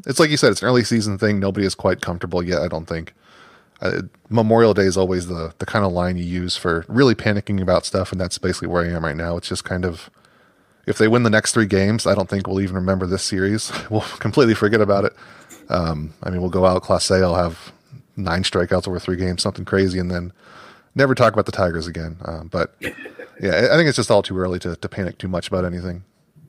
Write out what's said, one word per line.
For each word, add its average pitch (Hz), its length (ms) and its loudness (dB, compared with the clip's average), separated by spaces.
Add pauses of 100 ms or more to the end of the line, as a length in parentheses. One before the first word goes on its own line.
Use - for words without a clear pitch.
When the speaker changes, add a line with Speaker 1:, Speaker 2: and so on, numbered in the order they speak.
Speaker 1:
it's 131 140 0
like 156 100 6
you 147 80 0
said, 127 140 6
it's 98 100 -2
an 104 60 0
early 123 160 4
season 107 340 0
thing. 104 220 2
Nobody 98 260 0
is 95 100 -2
quite 92 260 0
comfortable 87 420 -4
yet, 85 180 0
I 87 60 0
don't 85 180 -6
think. 85 280 -8 (680)
Uh, 90 220 -2 (260)
Memorial 113 440 6
Day 95 120 2
is 92 120 0
always 92 300 0
the, 82 320 -6
the - 60 -6
kind 104 200 0
of 95 60 0
line 90 260 -2
you 87 60 -4
use 90 340 -4
for 82 300 -2
really 120 280 4
panicking 101 460 -2
about 90 240 2
stuff, 92 260 -4
and 92 80 -4
that's 90 180 -6
basically 90 300 -4
where 87 160 0
I 82 60 -4
am 85 160 -4
right 76 100 -4
now. 85 220 -4
It's - 120 -10
just 92 140 -6
kind 90 220 -4
of, 85 240 -8 (800)
if 143 100 -2
they 110 100 4
win 120 160 4
the 113 60 4
next 107 240 2
three 113 140 4
games, 98 400 2
I 101 80 4
don't 95 140 -2
think 98 180 -4
we'll 95 140 -2
even 95 140 -4
remember 95 300 0
this 95 180 -2
series. 101 480 -2 (100)
<laughs> - 80 -12
We'll 107 120 0
completely 113 540 2
forget 107 260 4
about 101 240 4
it. - 100 -2 (540)
Um, 80 440 -2 (100)
I - 60 -6
mean, 90 120 -4
we'll 90 80 -2
go 92 160 2
out, 92 180 4
Clase - 260 0
will 92 260 4
have 85 360 -2 (440)
nine 92 280 -2
strikeouts 90 440 0
over 90 120 -4
three 90 180 -4
games, 90 260 -2
something 98 220 -6
crazy, 95 340 0
and 90 100 -2
then 90 240 -6 (640)
never 135 180 4
talk 113 200 4
about 104 120 0
the - 60 -10
Tigers 82 360 -2
again. 82 360 -8
Uh, 82 220 -10
but, 85 320 -4
Speaker 2:
<laughs> - 40 -20 (580)
Speaker 1:
yeah, 98 120 -2
I, 113 220 4
I 147 40 6
think 165 100 4
it's 135 100 0
just 110 120 0
all 101 140 6
too 95 160 -6
early 90 200 -2
to, 85 160 -6
to - 140 -8
panic - 300 -6
too 101 80 -8
much 90 200 -4
about 92 180 -2
anything. 90 380 -8 (460)